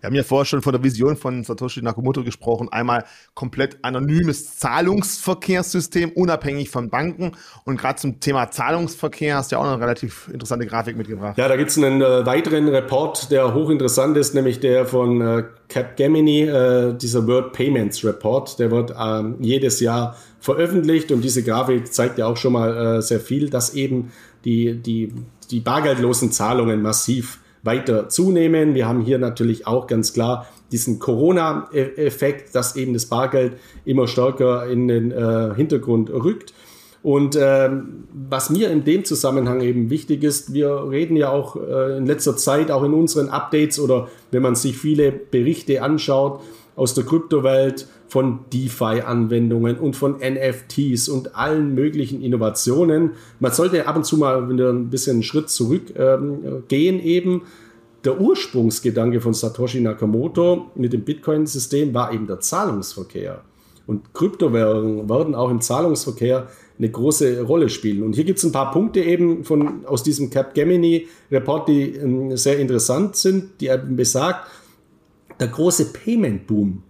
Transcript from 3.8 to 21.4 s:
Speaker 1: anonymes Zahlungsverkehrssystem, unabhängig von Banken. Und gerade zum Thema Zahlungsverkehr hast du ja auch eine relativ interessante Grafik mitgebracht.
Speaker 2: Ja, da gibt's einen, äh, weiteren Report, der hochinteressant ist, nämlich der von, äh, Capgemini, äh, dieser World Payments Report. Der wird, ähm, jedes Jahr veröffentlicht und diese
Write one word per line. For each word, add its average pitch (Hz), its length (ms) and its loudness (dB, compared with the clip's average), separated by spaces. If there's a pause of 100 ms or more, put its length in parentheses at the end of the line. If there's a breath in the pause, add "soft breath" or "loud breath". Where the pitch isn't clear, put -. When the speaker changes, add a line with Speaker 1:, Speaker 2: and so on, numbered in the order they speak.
Speaker 1:
anonymes 143 760 -2
Zahlungsverkehrssystem, 180 1500 -2
unabhängig 151 580 -2
von 120 200 -6
Banken. 160 420 -4 (320 loud breath)
Und 131 140 -4
gerade 127 200 -2
zum 135 220 -6
Thema 135 300 0
Zahlungsverkehr 151 840 -2
hast 135 140 -4
du - 60 0
ja 123 60 0
auch 143 40 0
eine 131 140 -2
relativ 120 520 -4
interessante 120 340 -6
Grafik 113 300 -4
mitgebracht. 104 420 -8
Speaker 2:
Ja, 127 100 2
da 131 80 4
gibt's 147 220 0
einen, 135 240 4
äh, 127 240 4
weiteren 151 420 2
Report, 131 600 0
der 131 240 4
hochinteressant 143 640 2
ist, 143 180 2
nämlich 131 260 2
der 127 260 4
von, 123 340 2
äh, 113 240 0 (240)
Capgemini, 151 720 2
äh, 127 520 2
dieser 120 320 0
World 127 260 2
Payments 127 520 0
Report. 113 540 -2
Der 117 120 2
wird, 117 280 0
ähm, 110 420 -4
jedes 131 400 0
Jahr 120 360 0 (240 loud breath)
veröffentlicht 160 720 0
und 123 120 2
diese 127 200 0